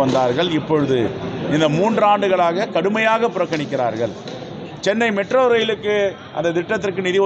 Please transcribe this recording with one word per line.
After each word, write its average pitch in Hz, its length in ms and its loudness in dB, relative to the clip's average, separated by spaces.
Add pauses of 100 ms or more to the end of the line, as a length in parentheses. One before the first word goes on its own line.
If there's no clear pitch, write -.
வந்தார்கள். 131 460 2 (100)
இப்பொழுது 135 380 2 (600)
இந்த 156 100 4 (100)
மூன்று 208 260 2 (100)
ஆண்டுகளாக 185 540 2 (100)
கடுமையாக 220 580 2
புறக்கணிக்கிறார்கள். 127 800 -2 (720)
சென்னை 226 220 2 (100)
மெட்ரோ 254 240 2 (100)
ரயிலுக்கு 214 420 0 (420)
அந்த 165 200 0
திட்டத்திற்கு 185 500 -2
நிதி 185 180 2